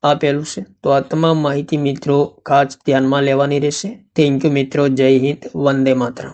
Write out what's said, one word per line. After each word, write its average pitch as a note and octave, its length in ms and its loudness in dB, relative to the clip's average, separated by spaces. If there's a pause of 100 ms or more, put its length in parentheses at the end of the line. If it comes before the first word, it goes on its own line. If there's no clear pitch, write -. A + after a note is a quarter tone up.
આપેલું D3 420 0
છે. G3 200 -12 (180)
તો C#3+ 60 -2
આ C#3 100 4
તમામ E3 380 0
માહિતી C#3+ 400 -2
મિત્રો C#3+ 480 0
ખાસ C#3 600 -2
ધ્યાનમાં C3+ 380 2
લેવાની C#3 360 0
રહેશે. D3+ 460 -6 (140)
Thank C#3+ 200 4
you D3 100 2
મિત્રો, C#3 380 0
જય C3 300 4
હિન્દ, C#3 380 -2
વંદે C3+ 380 0
માતરમ. B2 400 -4